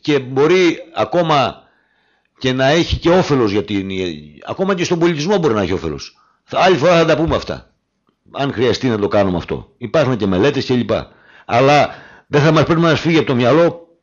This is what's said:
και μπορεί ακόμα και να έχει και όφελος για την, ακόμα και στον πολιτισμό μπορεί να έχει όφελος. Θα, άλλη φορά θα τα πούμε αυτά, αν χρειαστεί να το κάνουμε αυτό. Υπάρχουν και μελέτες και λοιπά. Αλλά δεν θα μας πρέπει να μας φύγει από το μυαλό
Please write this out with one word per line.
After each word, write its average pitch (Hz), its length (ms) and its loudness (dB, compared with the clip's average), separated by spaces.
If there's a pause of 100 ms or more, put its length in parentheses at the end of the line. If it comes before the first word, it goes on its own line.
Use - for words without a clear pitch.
και 147 180 -2
μπορεί 151 600 2 (160)
ακόμα 147 680 -2 (760)
και 127 140 -2
να 131 140 0
έχει 160 320 0
και 170 120 0
όφελος 139 420 2
για 101 120 -2
την, 98 240 -4 (580)
ακόμα 190 280 -4
και 175 100 -4
στον 170 140 -2
πολιτισμό 175 400 0
μπορεί 151 160 2
να 104 80 0
έχει 90 100 -2
όφελος. 78 460 -8 (260)
Θα, - 160 -4
άλλη 180 160 4
φορά 170 220 4
θα 165 60 4
τα 156 120 2
πούμε 151 200 -2
αυτά, 76 380 -10 (580)
αν 135 200 -4
χρειαστεί 117 360 -2
να 113 100 0
το 101 100 0
κάνουμε 98 280 0
αυτό. 78 400 -8
Υπάρχουν 127 400 -2
και 101 100 -2
μελέτες 117 380 0
και 131 100 0
λοιπά. 104 380 -2 (320)
Αλλά 135 500 2 (320)
δεν 147 140 0
θα 156 120 2
μας 156 120 4
πρέπει 165 160 0
να 170 100 2
μας 139 100 0
φύγει 160 180 0
από 143 80 0
το 139 80 -2
μυαλό 147 680 0